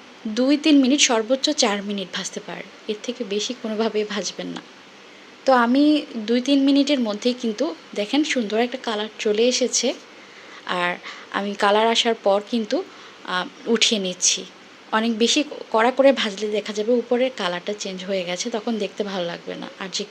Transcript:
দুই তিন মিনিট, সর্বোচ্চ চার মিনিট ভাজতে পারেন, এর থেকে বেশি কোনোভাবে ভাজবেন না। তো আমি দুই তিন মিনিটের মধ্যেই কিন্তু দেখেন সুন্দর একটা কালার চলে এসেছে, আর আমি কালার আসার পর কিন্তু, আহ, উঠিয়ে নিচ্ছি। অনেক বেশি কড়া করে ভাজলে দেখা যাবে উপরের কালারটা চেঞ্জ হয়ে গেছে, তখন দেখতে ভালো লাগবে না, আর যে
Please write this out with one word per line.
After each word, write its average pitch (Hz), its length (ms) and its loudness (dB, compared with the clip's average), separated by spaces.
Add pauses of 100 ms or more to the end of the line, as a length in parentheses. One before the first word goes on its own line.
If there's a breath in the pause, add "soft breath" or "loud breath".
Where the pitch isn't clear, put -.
(280)
দুই 254 300 2
তিন 294 240 6
মিনিট, 262 180 4
সর্বোচ্চ 247 500 2
চার 208 340 0
মিনিট 202 300 -6
ভাজতে 190 340 -8
পারেন, - 160 -12 (240)
এর 214 160 -4
থেকে 247 200 -8
বেশি 208 380 -4
কোনোভাবে 214 420 -2
ভাজবেন 202 440 -6
না। 170 140 -8 (840)
তো 269 80 6
আমি 285 500 4 (140)
দুই 226 240 0
তিন 277 180 4
মিনিটের 277 400 4
মধ্যেই 220 340 0
কিন্তু 220 420 -2 (200)
দেখেন 233 280 0
সুন্দর 220 360 0
একটা 247 240 -2
কালার 214 240 -4 (120)
চলে 220 280 2
এসেছে, 247 460 0 (720 loud breath)
আর 175 300 -2 (360 loud breath)
আমি 202 220 -4
কালার 214 340 4
আসার 226 280 2
পর 202 260 2 (100)
কিন্তু, 247 320 -2 (400 loud breath)
আহ, 180 240 -4 (180)
উঠিয়ে 220 360 2
নিচ্ছি। 185 440 -2 (460)
অনেক 226 260 0
বেশি 233 260 2 (280)
কড়া 226 200 4
করে 269 200 6
ভাজলে 214 360 -4
দেখা 208 260 -4
যাবে 214 180 -2
উপরের 247 460 2
কালারটা 175 360 -4
চেঞ্জ 190 300 -8
হয়ে 190 200 -4
গেছে, 180 260 -6
তখন 226 280 -4
দেখতে 196 260 -4
ভালো 190 220 -4
লাগবে 175 300 -8
না, - 120 -12 (120)
আর 190 140 -8
যে 202 180 -6